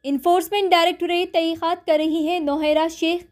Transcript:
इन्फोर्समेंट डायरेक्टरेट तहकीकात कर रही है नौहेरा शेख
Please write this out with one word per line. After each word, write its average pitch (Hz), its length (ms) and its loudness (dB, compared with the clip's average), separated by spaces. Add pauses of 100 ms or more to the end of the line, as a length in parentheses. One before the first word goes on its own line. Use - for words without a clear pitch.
इन्फोर्समेंट 349 680 0
डायरेक्टरेट 349 600 2
तहकीकात 330 520 -2
कर 311 120 2
रही 311 280 0
है 349 140 -2
नौहेरा 302 500 0
शेख 330 420 -4